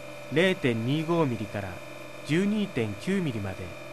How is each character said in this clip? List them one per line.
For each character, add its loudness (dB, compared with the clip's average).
零 4
点 2
二 2
五 4
ミ 0
リ -4
か -4
ら -6
十 4
二 2
点 0
九 0
ミ 0
リ -2
ま -4
で -8